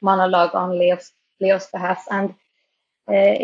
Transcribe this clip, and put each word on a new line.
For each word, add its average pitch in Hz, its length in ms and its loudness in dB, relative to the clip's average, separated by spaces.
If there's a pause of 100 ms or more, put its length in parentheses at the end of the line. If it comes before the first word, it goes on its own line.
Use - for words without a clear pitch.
monologue 185 540 2
on 180 240 -2
Leo's, 180 340 -2 (300)
Leo's 190 240 0
behalf, 185 440 -6
and, 196 200 -4 (760)
uh, 202 380 4